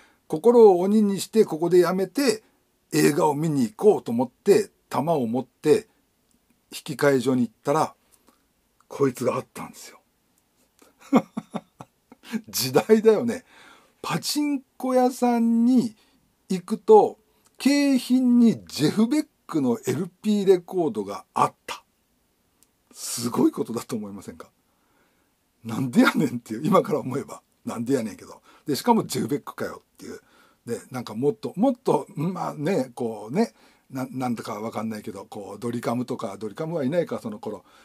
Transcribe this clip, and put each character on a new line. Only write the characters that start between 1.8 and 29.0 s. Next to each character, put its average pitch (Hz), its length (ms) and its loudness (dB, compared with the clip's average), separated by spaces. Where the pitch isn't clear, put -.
や 170 120 4
め 185 140 -2
て、 233 360 0
映 156 200 4
画 156 160 2
を 131 60 0
見 156 160 -2
に 139 140 0
行 107 100 -4
こ 104 240 4
う - 40 -10
と - 80 -10
思 120 140 0
っ 120 60 -6
て、 147 400 2
弾 139 240 -2
を 139 140 0
持 120 160 -4
っ - 20 -16
て、 - 440 0
引 - 100 -14
き - 120 -10
換 139 220 2
え 127 40 0
所 127 140 0
に 127 80 2
行 117 80 -2
っ - 120 -20
た 143 100 -2
ら、 151 220 -2
こ - 180 -2
い 127 80 -2
つ 127 100 -10
が 123 100 -2
あ 131 60 -6
っ - 120 -10
た - 140 -14
ん 78 60 -20
で - 40 -20
す - 140 -20
よ。 - 100 -20
<laughs> - 1400 -6
時 127 240 -6
代 220 300 4
だ 220 100 6
よ 185 120 0
ね。 113 200 -6
パ - 180 -6
チ - 200 -4
ン 285 220 -2
コ 254 180 -4
屋 254 160 4
さ 240 280 0
ん 233 260 2
に 240 320 2
行 185 160 -4
く 214 140 -6
と、 - 400 6
景 277 400 2
品 247 400 2
に 214 280 4
ジ - 200 -2
ェ - 40 2
フ・ 208 180 2
ベ 302 120 0
ッ 294 60 -4
ク 156 140 -4
の 123 260 0
エ 127 60 0
ル 170 160 -4
ピ 208 220 0
ー - 20 -4
レ 185 120 6
コ 175 280 -4
ー 143 60 -2
ド 107 120 -6
が 98 200 -12
あ 135 120 2
っ - 80 -6
た。 - 180 -16
す - 380 -8
ご 185 180 0
い 311 40 -2
こ 143 120 -6
と 117 80 -10
だ 113 100 -8
と - 140 -10
思 104 120 -10
い 101 40 -16
ま 98 100 -16
せ 104 100 -16
ん 82 40 -20
か？ - 120 -20
な 113 160 -6
ん 127 100 -4
で 185 120 4
や 330 120 4
ね 151 120 0
ん 123 100 -6
っ - 20 -8
て - 160 -12
い 107 40 -8
う、 147 60 -14
今 - 180 2
か 196 100 -8
ら 139 80 0
思 127 180 -6
え 117 60 -8
ば、 - 180 -20
な 113 140 -8
ん 120 60 -6
で 127 100 -2
や 123 100 -2
ね 104 80 -8
ん 90 40 -20
け - 80 -20
ど。 - 160 -20
で、 139 100 -4
し - 60 -8
か 240 120 2
も 214 100 0